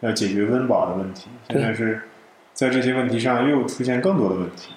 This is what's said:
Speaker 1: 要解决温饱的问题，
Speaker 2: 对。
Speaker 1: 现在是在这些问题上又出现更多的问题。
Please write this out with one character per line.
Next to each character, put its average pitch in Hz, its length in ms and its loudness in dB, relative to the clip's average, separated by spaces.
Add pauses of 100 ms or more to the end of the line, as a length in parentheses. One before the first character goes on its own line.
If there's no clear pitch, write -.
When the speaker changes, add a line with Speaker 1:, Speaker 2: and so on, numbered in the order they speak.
Speaker 1:
要 117 100 0
解 107 160 0
决 101 160 0
温 127 240 0
饱 92 220 2
的 90 80 -4
问 95 160 -6
题， - 160 -18 (180)
Speaker 2:
对。 143 140 0
Speaker 1:
现 113 60 0
在 110 60 0
是 113 280 -2 (520)
在 131 160 0
这 127 120 2
些 127 120 2
问 127 140 0
题 117 100 0
上 123 320 2
又 135 160 2
出 123 200 -4
现 127 160 0
更 190 160 2
多 110 100 2
的 92 80 0
问 90 200 -4
题。 - 220 -18